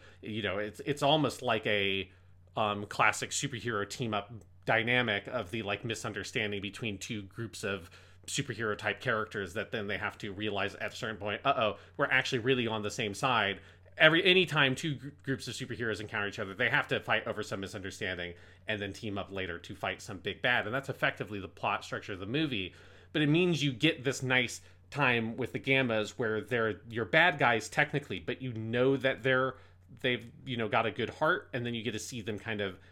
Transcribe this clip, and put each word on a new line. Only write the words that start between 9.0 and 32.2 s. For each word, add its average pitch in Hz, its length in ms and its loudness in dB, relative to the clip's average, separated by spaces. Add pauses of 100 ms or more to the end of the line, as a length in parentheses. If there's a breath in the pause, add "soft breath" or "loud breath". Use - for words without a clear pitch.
characters 107 540 -2
that 101 160 -4
then 107 160 -4
they 98 100 -2
have 98 220 -4
to 104 120 -8
realize 98 440 -2
at 107 180 -8
a - 20 -16
certain 110 220 -6
point, 101 260 -2
"Uh-oh, 123 340 4 (200 loud breath)
we're 143 80 4
actually 131 340 2
really 123 280 2
on 107 160 0
the 104 80 -2
same 104 240 -2
side." 107 440 2 (380 soft breath)
Every, 160 260 8
anytime 151 520 4
two 147 200 -4
gr-, 127 120 -12 (160)
groups 135 240 -4
of 113 80 -8
superheroes 113 440 -4
encounter 104 280 -4
each 95 100 -6
other, 98 160 -4
they 113 160 2
have 139 200 2
to 117 100 2
fight 110 260 0
over 107 160 -4
some 101 180 -6
misunderstanding 92 760 -6 (340 soft breath)
and 107 140 -4
then 98 120 -6
team 101 240 -6
up 95 140 -8
later 92 260 -4
to 95 180 -12
fight 98 260 -4
some 98 160 -10
big 92 240 -6
bad. 123 240 2
And 110 100 -4
that's 135 140 -4
effectively 120 500 -4
the 90 80 -8
plot 107 360 -2
structure 110 300 -8
of 87 60 -8
the 98 80 -6
movie. 123 460 -2 (380 soft breath)
But 147 120 2
it 143 60 6
means 165 340 4
you 139 100 2
get 139 300 2
this 127 180 0
nice 127 400 2 (300 soft breath)
time 117 440 2
with 120 160 -4
the 120 80 -4
Gammas 120 520 2
where 110 300 0
they're 113 460 0
your 117 180 -2
bad 165 340 6
guys 120 280 4
technically, 143 520 0
but 123 220 -6
you 127 120 -6
know 120 420 4
that 127 280 0
they're, 131 320 2 (460 soft breath)
they've, 120 240 0 (200)
you 131 100 -4
know, 113 140 0
got 113 160 4
a 107 60 2
good 110 180 -2
heart, - 440 0
and 120 120 -2
then 120 80 -4
you 117 100 -4
get 117 80 -2
to 104 80 -6
see 120 220 -8